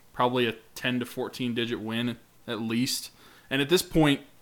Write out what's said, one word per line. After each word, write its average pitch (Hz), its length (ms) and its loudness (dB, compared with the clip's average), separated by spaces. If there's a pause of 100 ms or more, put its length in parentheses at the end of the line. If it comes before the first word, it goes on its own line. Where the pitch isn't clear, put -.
(140)
probably 123 340 2
a 110 60 -2 (220)
ten 123 240 -2
to 120 60 -4
fourteen 120 480 -4
digit 117 260 -2
win 117 380 -4 (300)
at 113 140 -4
least. 117 500 -2 (380)
And 135 120 0
at 143 80 -2
this 180 120 4
point, 151 400 4 (200)